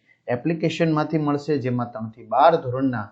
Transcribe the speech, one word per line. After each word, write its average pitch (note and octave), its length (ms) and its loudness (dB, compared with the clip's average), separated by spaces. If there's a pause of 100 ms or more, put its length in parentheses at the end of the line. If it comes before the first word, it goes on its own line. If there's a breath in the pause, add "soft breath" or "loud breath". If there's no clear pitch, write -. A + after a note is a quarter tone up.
(280)
એપ્લિકેશનમાંથી D#3+ 880 0
મળશે, D3 400 0
જેમાં B2 340 -4
ત્રણથી A2+ 340 -12
બાર C#3+ 300 6
ધોરણના B2+ 560 -4